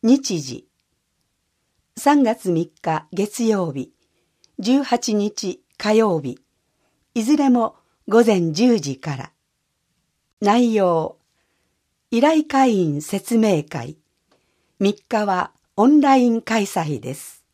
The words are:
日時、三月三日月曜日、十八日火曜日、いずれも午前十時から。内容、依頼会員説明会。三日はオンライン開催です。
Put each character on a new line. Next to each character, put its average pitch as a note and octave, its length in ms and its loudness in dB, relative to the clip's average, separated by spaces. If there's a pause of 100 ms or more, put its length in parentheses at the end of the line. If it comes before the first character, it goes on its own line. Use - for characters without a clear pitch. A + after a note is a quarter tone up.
日 A3+ 380 0
時、 C3 260 -16 (1300)
三 C#4+ 280 2
月 G#3+ 260 -2
三 E3+ 220 -2 (100)
日 D#3+ 300 -6
月 G#3 320 -4
曜 G3 280 0
日、 C3 200 -10 (680)
十 B3+ 240 0
八 A#3+ 320 -4
日 G#3 480 -6 (160)
火 G#3 140 -2
曜 G#3+ 280 2
日、 B2+ 200 -12 (760)
い A3+ 80 -2
ず C4+ 140 2
れ C#4 120 2
も B3 280 0 (320)
午 A3+ 160 4
前 F#3+ 260 0
十 A3 300 2
時 C#3 180 -10
か D3 180 -10
ら。 - 160 -16 (1080)
内 A3 340 2
容、 F3 420 0 (920)
依 A#3 100 0
頼 D#4 240 2
会 C4+ 300 2
員 D3+ 280 -2
説 G#3+ 360 -4
明 G3+ 240 2
会。 B2+ 340 -12 (840)
三 G3+ 140 0
日 G#3 320 -4
は F#3 260 -4 (240)
オ G#3 100 4
ン D4 140 6
ラ C#4 160 4
イ B3 120 4
ン A3+ 140 -2
開 A3 200 -2
催 D#3 360 -4
で B2+ 160 -10
す。 - 400 -20